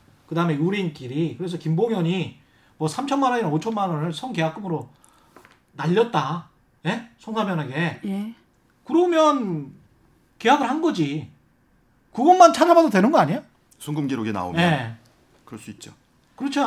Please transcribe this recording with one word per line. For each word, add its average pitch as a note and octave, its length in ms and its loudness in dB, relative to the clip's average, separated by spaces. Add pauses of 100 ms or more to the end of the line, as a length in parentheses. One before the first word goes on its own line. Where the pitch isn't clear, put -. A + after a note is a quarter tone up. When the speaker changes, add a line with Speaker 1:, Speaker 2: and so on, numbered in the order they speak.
(280)
Speaker 1:
그다음에 E3 280 0
의뢰인끼리. D3+ 840 -4
그래서 F3 200 -8
김봉현이 E3+ 800 -2 (400)
뭐 D#3 100 -4
삼천만 C#4 440 0
원이나 A3+ 180 0
오천만 G3 400 -2
원을 D#3+ 220 -4
성계약금으로 D#3+ 800 -6 (840)
날렸다. E3+ 760 -2 (360)
예? A3 320 -4
송사면에게. E3+ 880 -4
Speaker 2:
예. G3+ 280 -6 (520)
Speaker 1:
그러면 C#4+ 880 2 (640)
계약을 B3+ 300 2
한 D#4 120 -2
거지. D#3 480 -2 (840)
그것만 F4 400 6
찾아봐도 E4 360 6
되는 G3+ 220 4
거 D#4+ 80 4
아니야? F3 220 0 (380)
Speaker 3:
송금 D3+ 280 -6
기록에 A2+ 240 -4
나오면. F#2+ 300 -4
Speaker 1:
예. C3 340 0 (500)
Speaker 3:
그럴 A2 140 -18
수 G#2+ 120 -18
있죠. - 200 -20 (440)
Speaker 1:
그렇지 C#4 320 -4